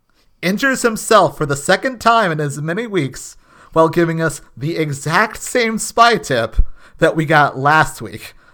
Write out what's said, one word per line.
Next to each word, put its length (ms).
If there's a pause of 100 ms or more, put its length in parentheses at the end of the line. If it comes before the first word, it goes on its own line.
(400)
injures 420
himself 540
for 100
the 100
second 440
time 320
in 80
as 200
many 260
weeks 500 (360)
while 160
giving 340
us 180 (160)
the 200
exact 640
same 400
spy 380
tip 400 (420)
that 180
we 80
got 340
last 420
week 340 (200)